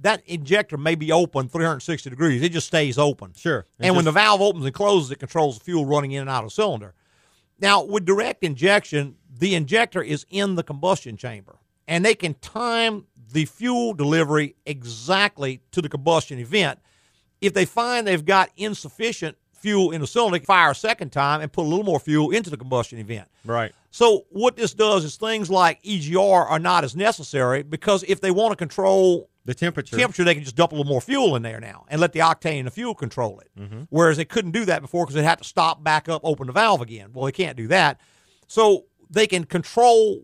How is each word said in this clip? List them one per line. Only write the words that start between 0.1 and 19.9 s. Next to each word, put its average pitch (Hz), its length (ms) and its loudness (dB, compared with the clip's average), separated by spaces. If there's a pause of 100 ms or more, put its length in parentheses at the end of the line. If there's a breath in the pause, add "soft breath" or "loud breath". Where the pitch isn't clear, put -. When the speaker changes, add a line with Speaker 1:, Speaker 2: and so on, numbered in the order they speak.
Speaker 1:
injector 170 500 -2
may 156 200 -2
be 156 160 -4
open 156 360 2
three 165 160 -4
hundred 156 160 -2
sixty 147 300 -8
degrees. 131 320 0
It 175 80 0
just 165 160 -4
stays 147 320 0
open. 139 360 0
Speaker 2:
Sure. 135 320 -4 (120)
It 170 80 -2
Speaker 1:
And 185 80 4
when 175 100 4
Speaker 2:
just 151 100 2
Speaker 1:
the 196 60 4
valve 208 200 4
opens 175 240 0
and 135 100 -6
closes, 196 380 2
it 135 80 -14
controls 139 380 -2
the - 60 -20
fuel 165 220 -2
running 139 260 -2
in 139 100 -8
and 135 80 -8
out 127 120 -4
of 110 80 -12
the - 40 -18
cylinder. 120 400 -4 (680)
Now, 196 240 4
with 202 200 -4
direct 196 380 -2
injection, 151 760 0 (140)
the 160 240 -2
injector 175 480 0
is 147 280 -8
in 196 260 -2
the 170 60 -4
combustion 147 560 -4
chamber, 110 400 -16 (280)
and 170 180 0
they 220 100 4
can 165 200 -6
time 226 680 -4 (280)
the 156 120 0
fuel 240 480 -4
delivery 151 720 0
exactly 135 960 -4 (120)
to 180 100 -2
the 160 80 -4
combustion 147 480 0
event. 139 400 -2 (640)
If 196 120 0
they 190 140 2
find 233 400 -2
they've 170 180 0
got 190 320 2
insufficient 202 800 -8 (160)
fuel 196 400 0